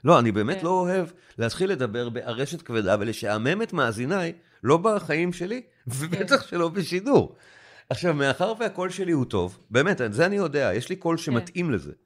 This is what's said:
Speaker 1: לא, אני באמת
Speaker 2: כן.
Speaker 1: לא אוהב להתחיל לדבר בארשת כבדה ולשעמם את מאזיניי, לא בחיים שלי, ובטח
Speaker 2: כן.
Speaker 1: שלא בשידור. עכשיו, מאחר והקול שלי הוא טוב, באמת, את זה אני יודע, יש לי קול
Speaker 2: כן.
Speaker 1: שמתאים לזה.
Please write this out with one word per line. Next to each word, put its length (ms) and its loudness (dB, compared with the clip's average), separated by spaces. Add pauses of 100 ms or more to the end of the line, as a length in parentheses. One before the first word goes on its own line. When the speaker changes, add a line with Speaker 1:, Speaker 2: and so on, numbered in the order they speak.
Speaker 1:
לא, 140 8
אני 140 4
באמת 260 0
Speaker 2:
כן. 60 -8
Speaker 1:
לא 60 0
אוהב 360 0 (320)
להתחיל 320 -2
לדבר 380 -2
בארשת 540 -6
כבדה 380 2
ולשעמם 640 -2
את 100 -6
מאזיניי, 600 -2 (300)
לא 140 6
בחיים 560 0
שלי, 300 -6 (240)
ובטח 560 0
Speaker 2:
כן. 60 -16
Speaker 1:
שלא 200 0
בשידור. 680 2 (540)
עכשיו, 240 0
מאחר 460 0
והקול 300 -4
שלי 220 -2
הוא 120 2
טוב, 340 -4 (120)
באמת, 300 2
את 120 0
זה 140 4
אני 100 0
יודע, 380 0
יש 140 -4
לי 80 -4
קול 200 0
Speaker 2:
כן. 60 -6
Speaker 1:
שמתאים 480 -2
לזה. 220 -2 (140)